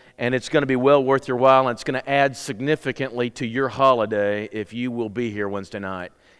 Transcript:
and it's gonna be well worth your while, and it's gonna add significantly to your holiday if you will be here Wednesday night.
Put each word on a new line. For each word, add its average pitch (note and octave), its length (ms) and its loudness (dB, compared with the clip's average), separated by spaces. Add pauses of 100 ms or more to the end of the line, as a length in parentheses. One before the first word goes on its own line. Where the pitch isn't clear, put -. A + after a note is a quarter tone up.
(160)
and B2 160 -2
it's B2+ 160 -4
gonna C#3+ 180 2
be C3 100 2
well C#3 260 6
worth C3 240 2
your B2 120 -2
while, C3 280 6
and B2 80 0
it's - 80 -14
gonna C3 240 -4
add C#3 300 2
significantly B2+ 920 -4
to B2+ 160 -8
your B2+ 220 -2
holiday G#2+ 840 2
if G#2+ 200 -8
you A#2+ 200 -6
will A#2 180 -4
be A#2 220 -4
here G#2 160 -4
Wednesday G2 320 -8
night. F#2+ 320 -8 (280)